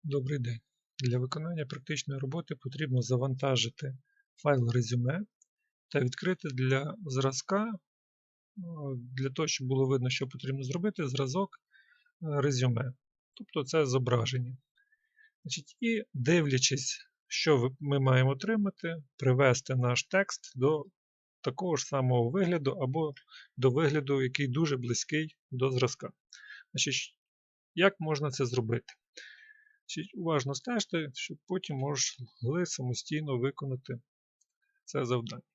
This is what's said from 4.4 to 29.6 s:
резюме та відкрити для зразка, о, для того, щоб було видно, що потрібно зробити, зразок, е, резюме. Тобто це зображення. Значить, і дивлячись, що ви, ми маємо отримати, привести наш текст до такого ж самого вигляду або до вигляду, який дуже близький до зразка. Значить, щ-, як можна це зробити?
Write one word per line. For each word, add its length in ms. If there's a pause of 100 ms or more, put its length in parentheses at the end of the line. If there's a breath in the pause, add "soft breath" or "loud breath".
резюме 500 (680)
та 120
відкрити 480
для 480 (100)
зразка, 680 (840)
о, 380
для 340
того, 180
щоб 200
було 200
видно, 220
що 180
потрібно 360
зробити, 440
зразок, 420 (720 soft breath)
е, 200
резюме. 520 (400)
Тобто 300
це 220
зображення. 720 (840 soft breath)
Значить, 360
і 240 (100)
дивлячись, 840 (280)
що 300
ви, 220
ми 200
маємо 300
отримати, 760 (140)
привести 580
наш 280
текст 520
до 300 (560)
такого 340
ж 100
самого 440
вигляду 420
або 420 (440 loud breath)
до 140
вигляду, 500
який 260
дуже 300
близький 600 (140)
до 200
зразка. 400 (600 loud breath)
Значить, 220
щ-, 220 (600)
як 240
можна 320
це 140
зробити? 480 (1000 loud breath)